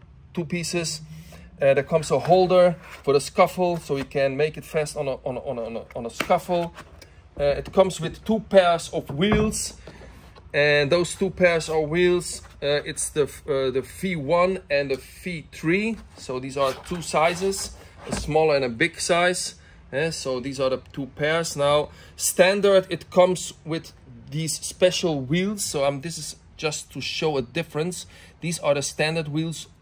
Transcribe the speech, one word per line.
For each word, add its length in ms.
two 120
pieces. 580
Uh, 140
there 100
comes 260
a 80
holder 580
for 100
the 80
scuffle, 560
so 200
you 80
can 320
make 200
it 80
fast 320
on 100
a, 80
on 120
a, 40
on 180
a, 60
on 120
a, 220
on 80
a 40
scuffle. 640
Uh, 60
it 280
comes 280
with 240
two 160
pairs 500
of 200
wheels, 640
and 380
those 240
two 160
pairs 380
of 200
wheels, 520
uh, 220
it's 260
the 140
f-, 220
uh, 240
the 120
V 340
one 440
and 200
the 60
V 560
three. 440
So 240
these 160
are 160
two 300
sizes, 760
a 80
small 360
and 120
a 60
big 280
size. 580
Uh, 180
so 300
these 180
are 120
the 100
two 140
pairs. 400
Now, 340
standard, 720
it 220
comes 420
with 280
these 280
special 640
wheels. 440
So, 200
um, 160
this 180
is 180
just 360
to 80
show 360
a 60
difference, 640
these 200
are 140
the 80
standard 460
wheels, 400